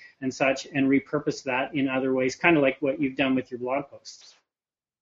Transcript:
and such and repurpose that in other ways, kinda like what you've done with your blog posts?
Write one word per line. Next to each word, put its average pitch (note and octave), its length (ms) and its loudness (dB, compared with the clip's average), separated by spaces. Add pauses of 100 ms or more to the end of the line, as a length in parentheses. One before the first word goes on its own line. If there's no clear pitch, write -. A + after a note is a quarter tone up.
(200)
and C3 140 -4
such C3+ 400 0
and C3+ 140 2
repurpose C#3+ 560 0
that C3 300 -4
in C#3 140 0
other C3 240 -2
ways, C3 220 0
kinda E3+ 260 4
like C3 200 4
what C#3 200 0
you've C3 160 -2
done C3 200 2
with B2+ 140 -4
your A#2+ 100 -10
blog C3 280 -4
posts? - 460 -20 (680)